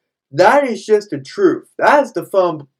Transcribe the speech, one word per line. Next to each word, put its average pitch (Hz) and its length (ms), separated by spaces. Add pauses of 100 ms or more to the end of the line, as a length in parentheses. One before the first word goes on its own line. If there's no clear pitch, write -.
(320)
That 214 320
is 233 220
just 208 240
the 139 100
truth. 151 580
That 262 260
is 226 100
the 160 120
fun, 175 420 (120)